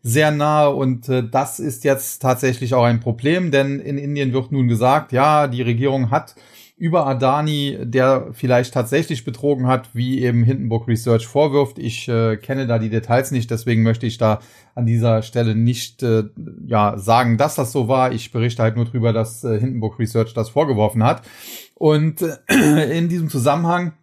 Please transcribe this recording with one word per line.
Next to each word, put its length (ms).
sehr 280
nahe. 400
Und, 400
äh, 200
das 300
ist 240
jetzt 380
tatsächlich 500
auch 120
ein 160
Problem, 500
denn 280
in 200
Indien 340
wird 200
nun 140
gesagt, 460
ja, 360
die 120
Regierung 500
hat 240
über 300
Adani, 760
der 500
vielleicht 420
tatsächlich 500
betrogen 440
hat, 240
wie 280
eben 220
Hindenburg 460
Research 360
vorwirft. 540
Ich, 300
äh, 280
kenne 300
da 140
die 100
Details 400
nicht, 180
deswegen 360
möchte 220
ich 120
da 220
an 100
dieser 380
Stelle 320
nicht, 480
äh, 220
ja, 320
sagen, 400
dass 160
das 160
so 160
war. 240
Ich 220
berichte 320
halt 100
nur 120
drüber, 260
dass, 320
äh, 160
Hindenburg 400
Research 340
das 140
vorgeworfen 560
hat. 180
Und, 460
äh, 120
<clears throat> 500
in 100
diesem 200
Zusammenhang 640